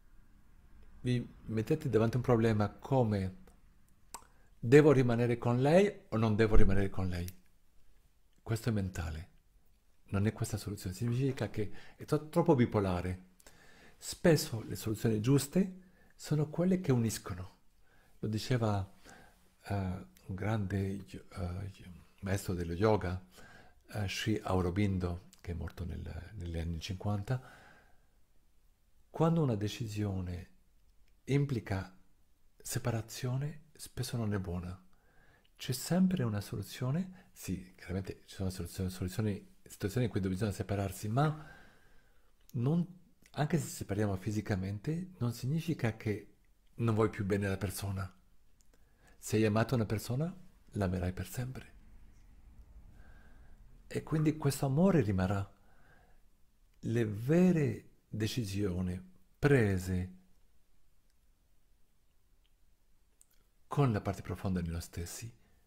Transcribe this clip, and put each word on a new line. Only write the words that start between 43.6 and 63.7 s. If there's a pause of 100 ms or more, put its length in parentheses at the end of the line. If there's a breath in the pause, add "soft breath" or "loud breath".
separiamo
fisicamente,
non
significa
che (420)
non
vuoi
più
bene
alla
persona. (1040 soft breath)
Se
hai
amato
una
persona, (380)
l'amerai
per
sempre. (2250 soft breath)
E
quindi
questo
amore
rimarrà. (1300 soft breath)
Le
vere (180)
decisioni (380)
prese (3500)
con